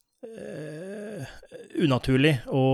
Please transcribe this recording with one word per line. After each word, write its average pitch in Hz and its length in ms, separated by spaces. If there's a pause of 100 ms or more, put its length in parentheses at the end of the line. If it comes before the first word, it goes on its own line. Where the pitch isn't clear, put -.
(240)
eh, 196 1040 (580)
unaturlig 131 540 (100)
å, 147 140 (120)